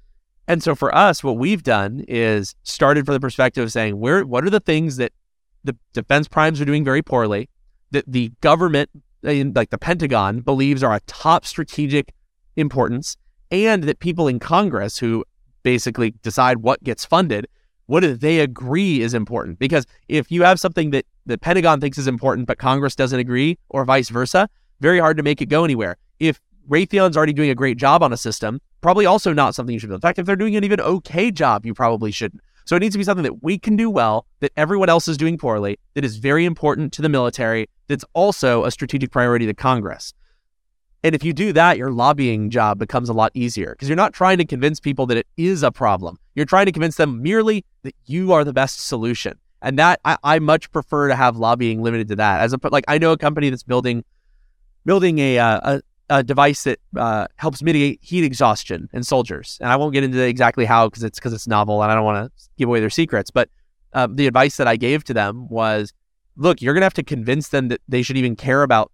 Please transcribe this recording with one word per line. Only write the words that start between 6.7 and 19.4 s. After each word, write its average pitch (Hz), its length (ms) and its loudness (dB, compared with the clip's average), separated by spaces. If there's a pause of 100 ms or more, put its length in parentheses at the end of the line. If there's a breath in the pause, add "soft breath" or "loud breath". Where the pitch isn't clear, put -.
very 135 180 0
poorly, 110 460 -2 (420)
that 139 160 -2
the 123 340 -4
government, 160 480 2 (360)
in, 139 300 0
like, 117 160 0
the 113 80 -6
Pentagon, 123 640 -2
believes 139 420 0
are 113 120 2
a 101 60 -2
top - 440 0
strategic 147 720 -4 (420)
importance, 127 600 -4 (340)
and 202 320 2
that 147 160 -2
people 170 280 -2
in 127 120 0
Congress 151 600 -2
who 113 260 -2 (380)
basically 123 500 0 (100)
decide 127 360 2
what 113 240 -2
gets - 220 -6
funded, 135 420 0 (380)
what 156 160 2
do 156 140 2
they 151 260 0
agree 143 640 0
is 117 100 -2
important? 113 460 -6